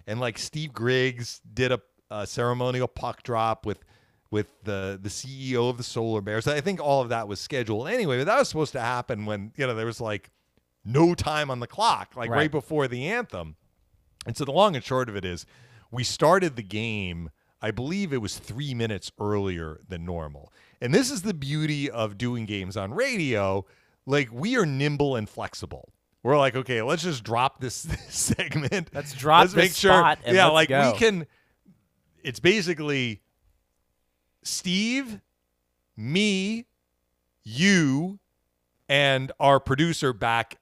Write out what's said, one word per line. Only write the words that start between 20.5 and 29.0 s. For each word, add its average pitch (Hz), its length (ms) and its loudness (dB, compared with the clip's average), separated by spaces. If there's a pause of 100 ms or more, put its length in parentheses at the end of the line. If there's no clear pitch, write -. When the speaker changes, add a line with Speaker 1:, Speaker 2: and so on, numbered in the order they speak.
Speaker 1:
And 123 120 -2
this 247 180 4
is 240 100 -6
the 202 140 -2
beauty 147 560 -2
of 107 260 -4
doing 120 280 -2
games 98 320 -6
on 101 180 -4
radio. 127 680 0 (420)
Like, 135 240 2
we 175 260 -2
are 208 80 4
nimble 143 520 0
and 107 120 -4
flexible. - 640 -12 (280)
We're 135 160 4
like, 135 180 4
"Okay, 127 260 -2
let's 151 220 0
just 151 200 -4
drop 117 380 0
this, 127 220 -8
<laughs> - 0 -
this - 300 -8
segment. 160 800 -2
Speaker 2:
Let's 143 200 -8